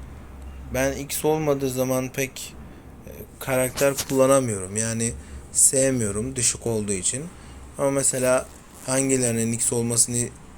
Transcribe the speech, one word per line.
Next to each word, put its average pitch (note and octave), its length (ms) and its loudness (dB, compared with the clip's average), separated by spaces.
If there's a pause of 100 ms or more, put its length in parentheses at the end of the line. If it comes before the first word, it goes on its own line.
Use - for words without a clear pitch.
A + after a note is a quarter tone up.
(760)
Ben C3+ 180 2
X C#3+ 320 -6
olmadığı D3 460 2
zaman C3 380 0
pek, - 460 -6 (520)
e, - 40 -14 (280)
karakter C3 560 2 (140)
kullanamıyorum. B2+ 680 4
Yani A2+ 360 0 (400)
sevmiyorum B2+ 840 2
düşük - 300 0
olduğu G#2+ 260 0
için. G2+ 320 -2 (540)
Ama C#3 120 2
mesela C3 560 2 (400)
hangilerinin B2+ 680 2
X A#2 200 0
olmasını A#2+ 560 2 (300)